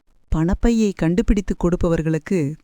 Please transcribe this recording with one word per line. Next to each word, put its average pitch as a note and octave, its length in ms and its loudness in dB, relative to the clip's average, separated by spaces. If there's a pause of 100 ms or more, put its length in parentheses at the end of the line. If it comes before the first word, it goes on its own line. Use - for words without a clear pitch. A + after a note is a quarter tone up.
(360)
பணப்பையை G#3 600 0
கண்டுபிடித்து F#3+ 600 0
கொடுப்பவர்களுக்கு E3 1000 -2 (100)